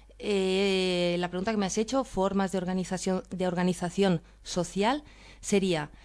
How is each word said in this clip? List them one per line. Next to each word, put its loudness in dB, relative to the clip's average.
eh, 2
la -2
pregunta -4
que 0
me 2
has -4
hecho, 0
formas 0
de 0
organización, -2
de -2
organización 2
social, -2
sería 0